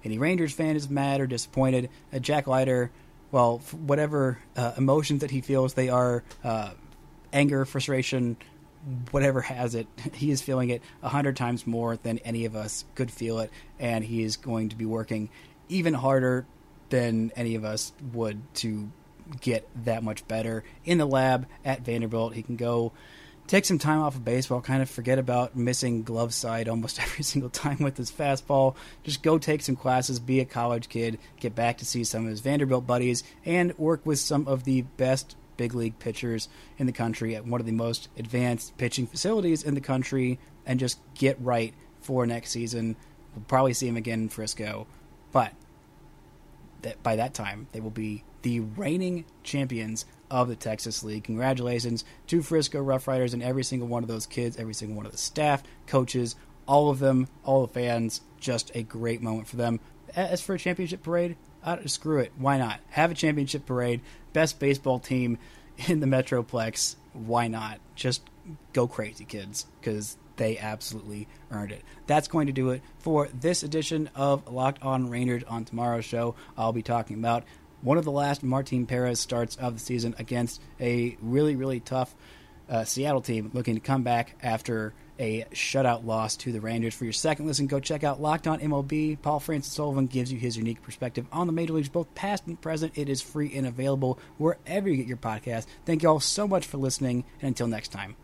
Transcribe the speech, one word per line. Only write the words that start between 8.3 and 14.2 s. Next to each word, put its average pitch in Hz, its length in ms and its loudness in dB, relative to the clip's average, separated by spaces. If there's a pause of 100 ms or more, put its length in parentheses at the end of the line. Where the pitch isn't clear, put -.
whatever 131 320 2
has 123 320 -4
it, 113 140 -4 (140)
<laughs> - 120 -8
he 143 160 -2
is 135 140 0
feeling 127 260 0
it 120 140 -2 (180)
a 135 80 -4
hundred 139 260 2
times 120 300 -2
more 117 320 -2
than 113 220 -4
any 117 260 -4
of 110 100 -4
us 107 380 -6
could 127 160 -2
feel 113 300 -4
it, 110 100 -2 (300)
and 117 240 0
he 113 180 -2